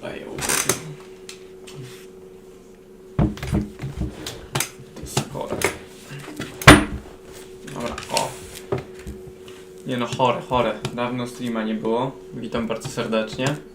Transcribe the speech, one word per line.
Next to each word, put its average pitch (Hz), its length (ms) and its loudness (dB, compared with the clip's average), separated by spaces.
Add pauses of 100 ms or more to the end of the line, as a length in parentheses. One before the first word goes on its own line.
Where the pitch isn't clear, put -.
Ej, - 220 -8
oj. - 120 -8 (4000)
To - 60 -12
jest - 320 0
chore. - 220 -2 (2250)
Dobra, 117 220 -4 (160)
o. - 180 2 (1600)
Nie 127 120 0
no, 120 100 2
chore, 123 340 4
chore. 117 320 2 (200)
Dawno 123 340 -2
streama 117 360 -2
nie 110 120 0
było. 117 360 0 (220)
Witam 117 340 -2
bardzo 113 220 -4
serdecznie. 113 680 0 (180)